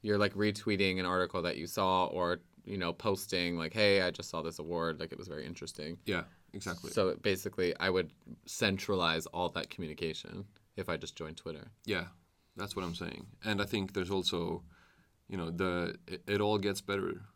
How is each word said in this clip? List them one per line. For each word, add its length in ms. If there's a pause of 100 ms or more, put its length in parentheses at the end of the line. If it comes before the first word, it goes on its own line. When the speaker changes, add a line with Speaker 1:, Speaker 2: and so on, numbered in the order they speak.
Speaker 1:
You're, 160
like, 160
retweeting 640
an 60
article 360
that 140
you 100
saw 400
or, 320 (260)
you 140
know, 140
posting, 680
like, 140
"Hey, 300
I 100
just 180
saw 100
this 200
award. 400
Like, 100
it 80
was 80
very 200
interesting." 580
Speaker 2:
Yeah, 200 (280)
exactly. 380
Speaker 1:
So 260
basically, 640
I 120
would 220 (340)
centralize 800
all 240
that 200
communication 760 (300)
if 120
I 80
just 200
joined 200
Twitter. 340 (140)
Speaker 2:
Yeah, 220 (500)
that's 200
what 80
I'm 100
saying. 320 (180)
And 160
I 60
think 280
there's 160
also, 520 (680)
you 80
know, 140
the, 460 (100)
it, 200
it 140
all 180
gets 220
better 420 (140)